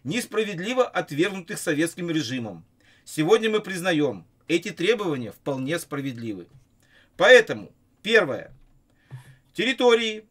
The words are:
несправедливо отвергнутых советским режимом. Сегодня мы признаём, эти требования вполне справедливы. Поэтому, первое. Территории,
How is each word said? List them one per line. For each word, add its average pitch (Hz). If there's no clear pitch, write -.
несправедливо 208
отвергнутых 180
советским 170
режимом. 117
Сегодня 220
мы 214
признаём, 170
эти 185
требования 165
вполне 139
справедливы. 120
Поэтому, 147
первое. 185
Территории, 233